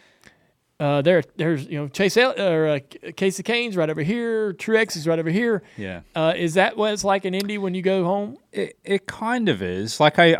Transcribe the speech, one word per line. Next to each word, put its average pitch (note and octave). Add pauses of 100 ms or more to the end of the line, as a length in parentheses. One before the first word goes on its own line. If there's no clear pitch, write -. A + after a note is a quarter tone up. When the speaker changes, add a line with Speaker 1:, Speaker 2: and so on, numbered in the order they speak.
(800)
Speaker 1:
Uh, D3
there, E3+ (140)
there's, D#3
you D#3
know, D3
Chase F#3+
El-, B3
or, D#3+
uh, D3 (100)
K-, -
Casey F#3+
Kane's A3+
right D#3
over D#3
here, A3
Truex A3
is D#3
right E3
over E3
here. G#3+ (140)
Speaker 2:
Yeah. F#2 (140)
Speaker 1:
Uh, D#3+
is E3+
that G3
what G#3+
it's G3
like G3
in F#3
Indy G3+
when F#3+
you F#3
go F#3+
home? G3+ (120)
Speaker 2:
It, -
it G3
kind A3+
of G2
is. F#2+
Like, D3+
I, E3+